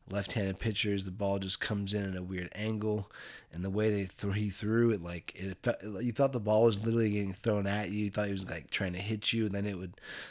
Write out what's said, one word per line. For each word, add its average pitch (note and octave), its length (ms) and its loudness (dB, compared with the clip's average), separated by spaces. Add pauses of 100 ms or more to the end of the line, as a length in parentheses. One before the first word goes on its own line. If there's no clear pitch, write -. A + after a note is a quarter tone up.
(100)
left-handed G2 480 0
pitchers, G2+ 460 0
the F#2+ 60 -6
ball G2 280 0
just F#2+ 220 0
comes G2+ 340 0
in G2+ 160 0
at F#2 60 -4
a F#2 60 -4
weird F2+ 320 -6
angle, G#2+ 560 -2 (420)
and F2 120 -4
the G2 60 -2
way G#2+ 200 2
they G2+ 160 0
th-, G2 280 -4
he G#2 160 0
threw A2+ 400 2
it, G2 120 0
like, F2 340 -8
it F#2+ 260 -6
fe-, G#2+ 400 -2
you A#2+ 100 0
thought C3+ 200 2
the B2+ 80 0
ball G#2+ 240 6
was A2 200 6
literally A2+ 260 4
getting G2+ 220 0
thrown G#2 340 0
at G2+ 240 0
you. G#2 140 0
You G2+ 60 -2
thought G#2 160 0
he G2+ 60 -2
was, G2 180 -4
like, - 200 -8
trying F#2+ 220 0
to F2 60 -4
hit G#2 340 -2
you, A2+ 140 2
and G2 80 -2
then G2+ 120 -2
it G2 120 -4
would F2+ 160 -8 (360)